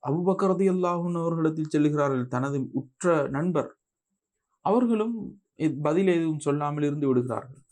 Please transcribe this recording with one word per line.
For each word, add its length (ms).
அபூபக்கர் 440
ரதியல்லாஹு 560
அன்ஹு 120
அவர்களிடத்தில் 540
செல்லுகிறார்கள், 540
தனது 440
உற்ற 560
நண்பர். 500
அவர்களும் 800
இ-, 240
பதில் 260
எதுவும் 320
சொல்லாமல் 440
இருந்து 240
விடுகிறார்கள். 540